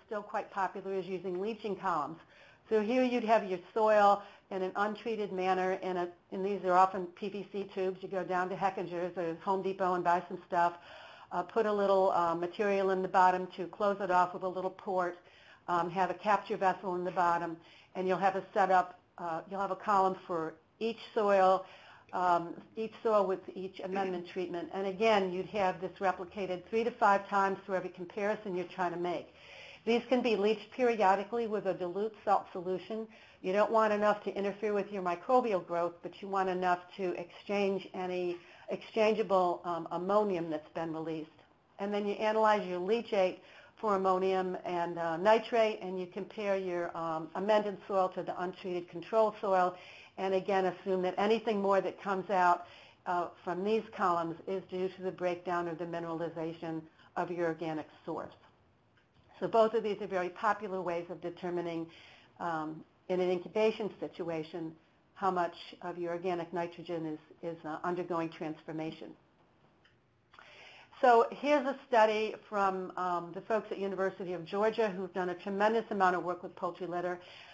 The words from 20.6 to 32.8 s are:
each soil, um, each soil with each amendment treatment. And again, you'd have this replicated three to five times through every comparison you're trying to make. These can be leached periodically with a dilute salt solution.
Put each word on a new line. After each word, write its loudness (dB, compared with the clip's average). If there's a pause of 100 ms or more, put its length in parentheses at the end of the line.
each -4 (140)
soil, 6 (460)
um, 2 (220)
each -4 (100)
soil 4
with 0 (140)
each -10
amendment -4
treatment. -6
And -4
again, 2
you'd -4
have 0
this -6
replicated -4
three 0
to 0
five 4
times 2
through -4
every -4
comparison -4
you're -4
trying -4
to -6
make. -4 (580)
These 4
can 4
be 2
leached 2
periodically 2
with -2
a 2
dilute -4 (100)
salt 2
solution. -6 (360)